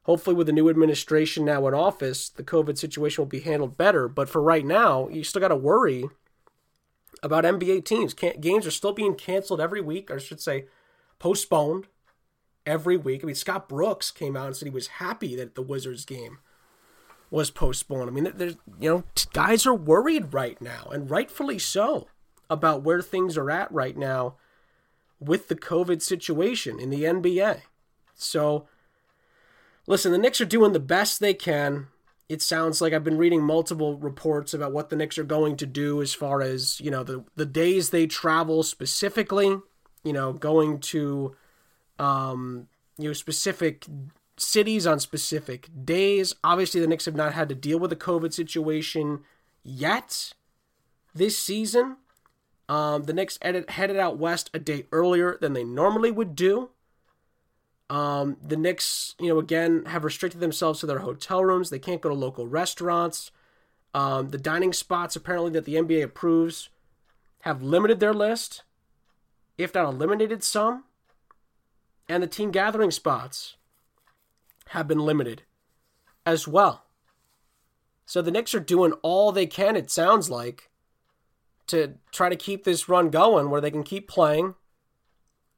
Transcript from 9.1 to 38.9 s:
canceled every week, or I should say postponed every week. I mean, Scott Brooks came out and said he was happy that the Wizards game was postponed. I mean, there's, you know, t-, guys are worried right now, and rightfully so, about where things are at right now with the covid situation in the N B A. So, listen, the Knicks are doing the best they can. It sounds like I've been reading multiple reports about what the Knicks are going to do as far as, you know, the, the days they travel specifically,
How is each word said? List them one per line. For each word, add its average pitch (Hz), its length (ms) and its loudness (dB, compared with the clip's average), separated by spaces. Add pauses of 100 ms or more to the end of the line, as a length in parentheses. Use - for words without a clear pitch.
canceled 185 460 -4
every 185 220 -2
week, 165 280 -6
or 143 40 -6
I 135 40 -6
should 147 220 -14
say 139 240 -4 (540)
postponed 170 680 0 (760)
every 160 320 0
week. 135 260 -2
I 165 40 -8
mean, 143 80 -6
Scott 190 340 -6
Brooks 185 420 -2
came 135 280 -8
out 135 80 -6
and 131 100 -10
said 147 100 -10
he 139 60 -10
was 131 140 -8
happy 180 500 -8
that 123 180 -10
the 131 60 -10
Wizards 131 460 -8
game 131 320 -14 (920)
was 147 200 -2
postponed. 127 580 -2
I 120 40 -8
mean, 151 240 -2
there's, 175 200 -6 (240)
you 156 80 0
know, 180 160 2 (100)
t-, - 200 -2
guys 208 320 2
are 254 80 4
worried 190 580 4
right 127 300 -4
now, 120 280 -14
and 139 200 -8
rightfully 254 480 -4
so, 226 500 -2 (400)
about 151 340 0
where 175 200 2
things 180 340 -2
are 139 140 -2
at 185 200 -2
right 135 260 -4
now 131 400 -4 (840)
with 151 280 0
the 170 60 -2
covid 175 480 0
situation 165 760 -2
in 127 120 -8
the 143 160 -2
N 175 160 0
B 180 180 2
A. 202 220 0 (520)
So, 151 520 -2 (1200)
listen, 190 260 2
the 180 60 4
Knicks 247 220 2
are 220 60 2
doing 208 260 6
the 160 80 2
best 180 400 0
they 202 140 2
can. 143 520 -2 (420)
It 156 120 -8
sounds 160 400 0
like 165 120 2
I've 156 120 0
been 156 140 0
reading 170 240 6
multiple 151 560 0
reports 147 560 -4
about 143 180 -4
what 151 160 -4
the 156 80 -4
Knicks 156 220 -4
are 151 60 -4
going 151 340 0
to 139 80 -6
do 147 340 -2
as 139 140 -4
far 139 260 -2
as, 131 400 -4
you 151 100 -6
know, 131 140 -4
the, 127 200 -10 (120)
the 156 100 -2
days 170 440 2
they 165 160 4
travel 160 560 0
specifically, 196 960 0 (440)